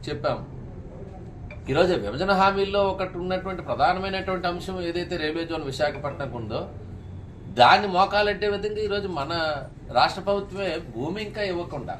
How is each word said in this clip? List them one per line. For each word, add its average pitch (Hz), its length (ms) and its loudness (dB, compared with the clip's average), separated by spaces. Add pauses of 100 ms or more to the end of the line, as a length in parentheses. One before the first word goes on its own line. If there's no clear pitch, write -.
చెప్పాం. 139 380 -4 (1200)
ఈరోజు 175 240 6
విభజన 143 380 -2
హామీల్లో 196 560 4
ఒకటి 185 300 -2
ఉన్నటువంటి 185 440 -4
ప్రధానమైనటువంటి 185 840 0
అంశం 180 340 -4
ఏదైతే 175 360 -4
రైల్వే 160 280 -2
జోన్ 160 180 -4
విశాఖపట్నంకు 139 760 -4
ఉందో 117 320 -6 (840)
దాన్ని 156 340 8
మోకాలెట్టే 196 600 2
విధంగా 208 340 -2
ఈరోజు 202 260 -2
మన 156 560 -2 (280)
రాష్ట్ర 156 300 6
ప్రభుత్వమే 196 560 0 (180)
భూమి 165 280 -4
ఇంకా 208 180 -6
ఇవ్వకుండా 170 580 -4